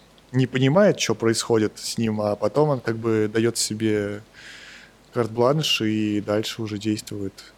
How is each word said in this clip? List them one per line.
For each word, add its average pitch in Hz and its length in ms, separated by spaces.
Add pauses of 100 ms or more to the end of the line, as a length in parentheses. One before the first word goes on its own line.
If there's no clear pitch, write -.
(320)
не 127 160
понимает, 147 500
че - 160
происходит 113 640
с - 200
ним, 110 220
а 104 140
потом 143 360
он 131 100
как 113 180
бы 110 340
дает 113 240
себе 107 680 (880)
карт-бланш 120 680
и 107 380
дальше 104 420
уже 107 160
действует. 104 800